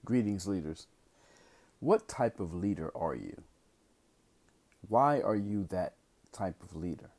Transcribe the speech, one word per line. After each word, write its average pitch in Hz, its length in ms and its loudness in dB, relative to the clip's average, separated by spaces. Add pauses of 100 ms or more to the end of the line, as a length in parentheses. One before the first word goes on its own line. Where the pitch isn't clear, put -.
Greetings, 104 420 2
leaders. 80 400 -4 (920)
What 202 260 2
type - 320 0
of 87 160 -4
leader 87 420 -2
are 76 200 -2
you? 50 260 -10 (1500)
Why 135 320 6
are 110 140 2
you 101 360 0
that 92 240 -2 (380)
type 92 300 -6
of 92 140 -14
leader? 82 420 -6